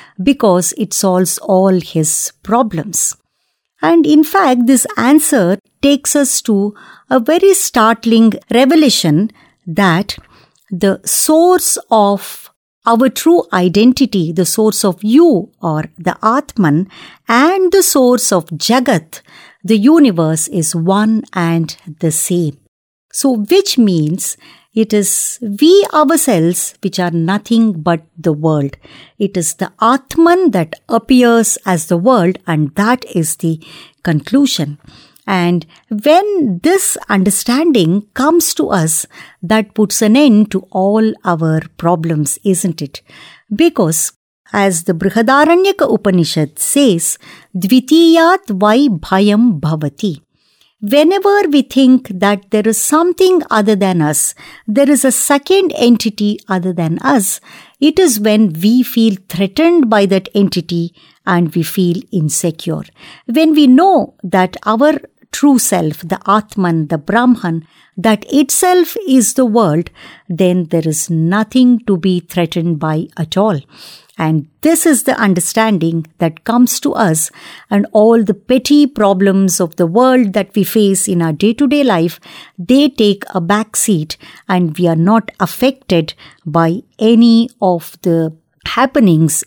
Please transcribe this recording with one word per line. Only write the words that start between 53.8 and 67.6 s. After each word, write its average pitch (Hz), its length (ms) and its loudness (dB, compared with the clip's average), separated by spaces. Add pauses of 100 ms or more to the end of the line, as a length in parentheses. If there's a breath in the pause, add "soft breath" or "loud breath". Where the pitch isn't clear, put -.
us, 151 320 -2 (340 loud breath)
there 247 220 2
is 277 160 2
a 254 60 2
second 330 640 0
entity 220 640 0 (100)
other 185 240 -4
than 165 240 -4
us, - 420 -2 (400 loud breath)
it 311 200 2
is 269 200 2
when 214 320 2 (120)
we 233 180 2
feel 226 340 0 (140)
threatened 277 580 0
by 208 200 2
that 190 260 -2
entity 170 580 -2 (340 soft breath)
and 175 300 0
we 170 60 0
feel 175 400 -2 (100)
insecure. 160 720 -4 (440 loud breath)
When 311 260 2
we 294 140 4
know 311 560 4
that 185 420 -2
our 240 280 2 (380)
true 277 280 2
self, 165 420 -4
the 170 260 -8
Atman, 185 600 -2
the 165 100 -4
Brahman, 196 640 0 (320 soft breath)